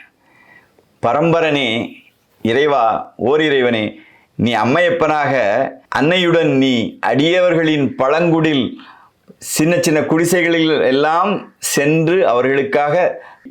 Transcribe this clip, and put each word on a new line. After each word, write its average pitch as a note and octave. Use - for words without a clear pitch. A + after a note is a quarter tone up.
பரம்பரனே, C#3+
இறைவா, A#2
ஓர் C#3+
இறைவனே, B2
நீ A#2
அம்மையப்பனாக C3+
அன்னையுடன் E3
நீ B2+
அடியவர்களின் D#3
பழங்குடில், D#3
சின்ன E3
சின்ன D#3
குடிசைகளில் E3
எல்லாம் D#3+
சென்று D#3+
அவர்களுக்காக C#3